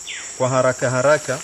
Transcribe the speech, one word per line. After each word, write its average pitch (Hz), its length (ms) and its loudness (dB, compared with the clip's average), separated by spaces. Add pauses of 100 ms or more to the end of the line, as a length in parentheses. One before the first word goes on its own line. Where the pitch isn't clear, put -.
(380)
kwa 127 120 0
haraka 127 400 2
haraka 131 540 2